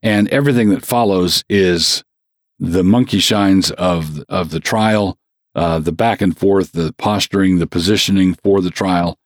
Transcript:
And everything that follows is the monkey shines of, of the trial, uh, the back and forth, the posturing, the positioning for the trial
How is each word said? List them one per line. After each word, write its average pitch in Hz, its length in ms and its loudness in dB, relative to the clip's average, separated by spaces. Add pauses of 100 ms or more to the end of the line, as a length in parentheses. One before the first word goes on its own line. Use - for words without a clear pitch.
And 104 280 0
everything 131 400 2
that 92 160 0
follows 98 640 0
is 90 540 0 (540)
the 90 260 -2
monkey 110 360 2
shines 98 520 2
of, 80 580 -4
of 90 220 -4
the 78 80 -4
trial, 107 580 0 (380)
uh, 82 240 0
the 80 120 -4
back 113 300 -2
and 92 160 0
forth, 98 340 0
the 80 260 -4
posturing, 95 640 0
the 82 80 -2
positioning 95 680 0
for 101 260 0
the 90 80 -2
trial 87 560 -2